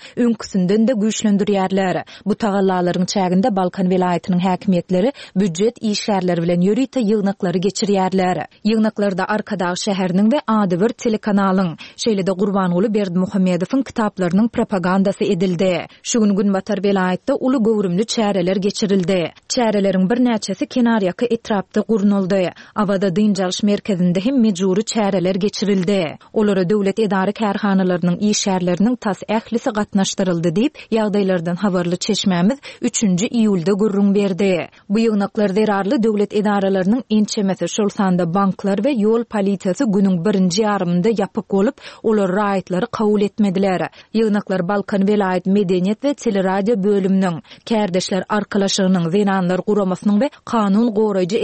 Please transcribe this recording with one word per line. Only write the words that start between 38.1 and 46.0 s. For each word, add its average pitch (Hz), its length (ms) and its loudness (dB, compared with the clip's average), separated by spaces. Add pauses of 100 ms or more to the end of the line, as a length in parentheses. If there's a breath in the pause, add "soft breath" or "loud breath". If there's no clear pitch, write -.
banklar 196 440 0
we 240 140 0
ýol 226 320 0
polisiýasy 196 600 -2 (120)
günüň 196 200 2 (100)
birinji 190 380 2
ýarymynda 185 520 0
ýapyk 190 360 -4
bolup, 202 240 0 (280 loud breath)
olar 208 260 0
raýatlary 196 600 -2
kabul 208 300 2
etmediler. 196 600 0 (320 loud breath)
Ýygnaklar 202 540 0
Balkan 196 400 0
welaýat 190 400 0
medeniýet 190 540 0